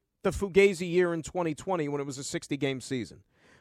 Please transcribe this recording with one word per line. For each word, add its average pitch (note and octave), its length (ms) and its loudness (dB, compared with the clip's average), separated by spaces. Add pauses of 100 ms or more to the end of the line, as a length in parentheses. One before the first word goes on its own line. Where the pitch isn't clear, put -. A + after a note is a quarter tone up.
(220)
the G3 80 2
Fugazi F#3+ 580 4
year F3 240 4
in E3 100 -2
twenty E3+ 320 -4
twenty E3+ 340 -2
when C#3+ 120 -2
it C#3 60 -6
was C#3 120 -8
a C#3 60 -8
sixty-game C#3 560 -4
season, A#2+ 440 -6 (360)